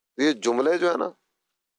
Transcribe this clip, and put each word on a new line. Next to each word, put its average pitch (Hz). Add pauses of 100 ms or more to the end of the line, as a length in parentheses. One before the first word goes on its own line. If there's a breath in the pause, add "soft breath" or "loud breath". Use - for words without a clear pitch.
(160)
تو 127
یہ 151
جملے 123
جو 175
ہے -
نا، - (680)